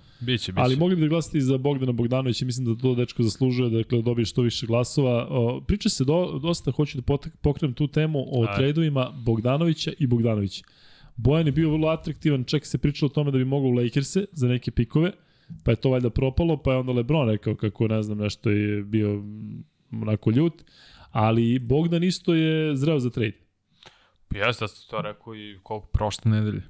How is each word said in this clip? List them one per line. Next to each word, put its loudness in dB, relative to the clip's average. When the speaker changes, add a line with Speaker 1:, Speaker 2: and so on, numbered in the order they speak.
Speaker 1:
Biće, -4
biće. -2
Speaker 2:
Ali 2
mogli 2
bi 0
da 2
glasate -2
i 2
za 2
Bogdana -2
Bogdanovića, -2
mislim -4
da -2
to 2
dečko -2
zaslužuje, 0
dakle, 0
dobije 0
što -2
više 0
glasova. 0
O, 0
priča 0
se -2
do-, 0
dosta, -2
hoću -2
da -8
potek-, -4
pokrenem 0
tu 0
temu -2
o 0
Speaker 1:
Ajde. 0
Speaker 2:
trejdovima 0
Bogdanovića 0
i 2
Bogdanovića. 0
Bojan 2
je 2
bio 2
vrlo 0
atraktivan, -2
čak -2
se -4
pričalo 0
o -4
tome 0
da 2
bi 2
mogao 0
u 4
Lakers-e 0
za 0
neke 0
pikove, 0
pa 2
je 4
to 0
valjda 2
propalo, 0
pa -2
je 2
onda -2
LeBron 2
rekao -2
kako, -2
ne 0
znam, -4
nešto -2
je 0
bio, 0
mm, -10
onako 0
ljut, 2
ali 2
Bogdan 2
isto 0
je 2
zreo 2
za 0
trade. -2
Speaker 1:
Pa -6
jeste, 0
ja -2
sam -18
to -4
rekao -12
i -16
koliko -12
prošle 0
nedelje, 0